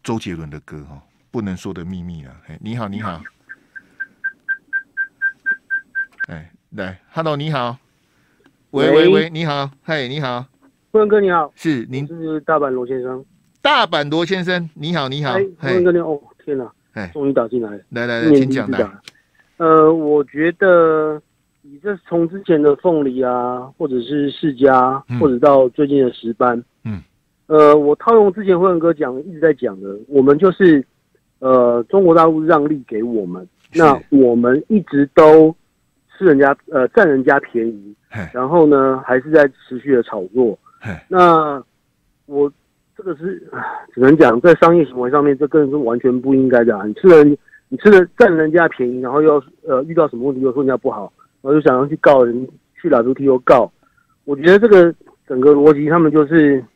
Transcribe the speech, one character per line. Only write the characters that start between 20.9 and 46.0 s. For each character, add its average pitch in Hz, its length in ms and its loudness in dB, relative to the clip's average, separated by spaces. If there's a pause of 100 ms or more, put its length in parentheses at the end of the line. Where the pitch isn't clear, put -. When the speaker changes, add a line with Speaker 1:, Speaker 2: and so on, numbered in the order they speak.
Speaker 2:
以 143 200 -20
这 202 120 -8 (120)
从 170 220 -2
之 190 140 -12
前 165 160 0
的 147 180 2
凤 165 260 -2
梨 127 180 -4
啊， 123 560 -6
或 170 80 -6
者 127 160 -6
是 143 300 -6
释 143 240 -6
迦， 131 540 2
Speaker 1:
嗯。 123 100 -6
Speaker 2:
或 151 80 0
者 127 100 0
到 135 320 4
最 147 160 -2
近 139 180 0
的 123 100 0
石 113 200 -10
斑， 120 300 -2 (220)
Speaker 1:
嗯。 104 180 -10 (440)
Speaker 2:
呃， 151 280 6
我 147 200 2
套 - 180 -2
用 208 180 4
之 202 140 -12
前 185 120 0
辉 185 100 0
文 180 100 0
哥 165 160 0
讲， 135 300 -6
一 180 100 -16
直 156 60 -18
在 156 160 2
讲 110 260 -8
的， 98 160 -12 (100)
我 139 140 0
们 143 160 4
就 185 140 2
是， 165 340 2 (540)
呃， 123 500 2
中 196 140 2
国 170 100 4
大 165 120 6
陆 160 180 0
让 156 260 0
利 151 180 -4
给 110 140 -8
我 113 240 -6
们， 90 160 -12 (300)
Speaker 1:
是。 160 80 -4
Speaker 2:
那 143 200 2 (100)
我 127 260 4
们 123 320 0
一 214 140 0
直 143 340 -2
都 160 400 6 (600)
吃 190 100 -8
人 151 120 4
家， 139 180 2 (120)
呃， 131 220 -2
占 202 200 2
人 135 140 0
家 139 160 2
便 117 280 -6
宜， 104 280 -14 (120)
Speaker 1:
嘿。 107 140 -12 (100)
Speaker 2:
然 127 160 -6
后 156 200 2
呢， 135 360 2
还 127 160 -2
是 147 120 -8
在 151 160 4
持 - 320 -12
续 135 160 -2
的 117 80 0
炒 101 220 -10
作。 113 320 -2 (220)
Speaker 1:
嘿。 104 160 -12 (120)
Speaker 2:
那 160 520 2 (680)
我 143 260 -2 (420)
这 - 60 -20
个 185 140 -10
是， 175 360 -12
唉， - 80 -12 (360)
只 - 40 -10
能 135 160 6
讲 123 260 4
在 170 200 6
商 170 160 4
业 160 80 2
行 127 140 -12
为 123 100 -4
上 143 140 0
面， 143 120 0
这 139 120 -4
更 147 240 0
是 143 40 -6
完 123 240 -4
全 127 220 -2